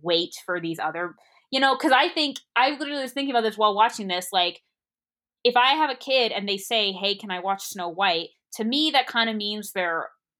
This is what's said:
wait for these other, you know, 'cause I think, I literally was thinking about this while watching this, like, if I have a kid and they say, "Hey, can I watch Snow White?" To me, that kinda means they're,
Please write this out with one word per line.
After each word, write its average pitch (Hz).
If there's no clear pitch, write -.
wait 170
for 175
these 165
other, 170
you 262
know, 269
'cause 294
I 269
think, 302
I 262
literally 285
was 262
thinking 277
about 240
this 214
while 214
watching 220
this, 180
like, 175
if 240
I 254
have 311
a 262
kid 254
and 202
they 196
say, 208
"Hey, 202
can 202
I 180
watch 190
Snow 180
White?" 170
To 226
me, 294
that 262
kinda 226
means 208
they're, 170